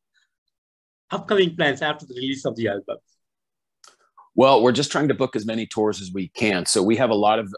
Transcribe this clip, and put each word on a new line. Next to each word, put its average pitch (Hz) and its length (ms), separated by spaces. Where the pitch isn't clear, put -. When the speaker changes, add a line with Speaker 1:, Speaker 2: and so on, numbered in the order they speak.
Speaker 1:
upcoming 196 440
plans 147 280
after 151 240
the 127 80
release 135 280
of 120 120
the 113 140
album? 101 280
Speaker 2:
Well, 131 300
we're 127 80
just 143 200
trying 147 180
to 127 40
book 127 220
as 107 100
many 110 220
tours 107 340
as 92 100
we 92 180
can. 95 360
So - 160
we 107 140
have 117 160
a 107 40
lot 104 220
of, 101 200